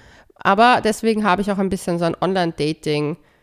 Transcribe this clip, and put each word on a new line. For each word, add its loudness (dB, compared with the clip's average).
Aber 4
deswegen 0
habe 0
ich -2
auch -4
ein 0
bisschen -4
so 0
ein -2
Online-Dating, -2